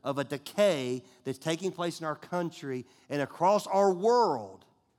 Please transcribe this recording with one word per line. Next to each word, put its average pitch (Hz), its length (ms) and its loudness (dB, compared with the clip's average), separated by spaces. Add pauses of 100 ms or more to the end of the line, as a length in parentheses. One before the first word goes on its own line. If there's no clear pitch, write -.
of 135 140 -4
a 139 80 0
decay 135 760 0 (220)
that's 131 140 -6
taking 175 320 -2
place 170 300 -6
in 160 60 -6
our 151 100 -4
country 147 680 -6 (240)
and 143 100 -2
across 185 460 2
our 196 260 4
world 175 720 2 (340)